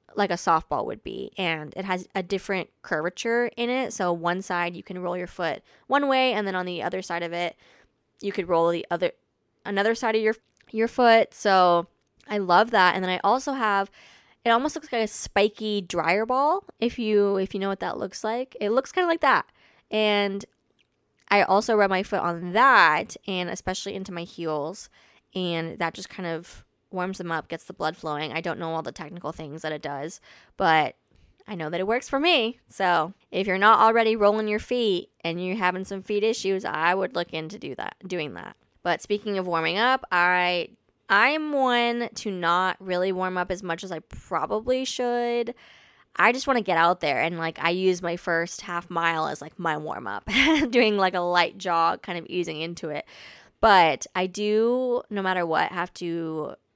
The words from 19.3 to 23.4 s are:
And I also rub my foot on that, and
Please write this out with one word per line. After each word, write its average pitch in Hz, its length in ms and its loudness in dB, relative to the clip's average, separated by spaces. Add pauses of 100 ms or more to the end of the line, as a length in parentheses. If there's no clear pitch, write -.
And 208 540 0 (840)
I 202 140 6
also 214 320 4
rub 202 160 4
my 190 120 0
foot 202 180 -2
on 170 320 -4
that, 202 640 6 (100)
and 180 220 -4